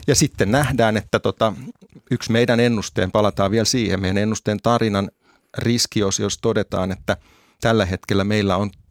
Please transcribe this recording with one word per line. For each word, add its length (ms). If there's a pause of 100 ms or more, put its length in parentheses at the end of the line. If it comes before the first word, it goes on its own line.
ja 80
sitten 360
nähdään, 460
että 220
tota, 340 (580)
yksi 200
meidän 280
ennusteen, 520
palataan 400
vielä 140
siihen, 360
meidän 160
ennusteen 460
tarinan 480 (460)
riski, 420
jos, 200
jos 180
todetaan, 540
että 260 (440)
tällä 240
hetkellä 380
meillä 340
on 140 (200)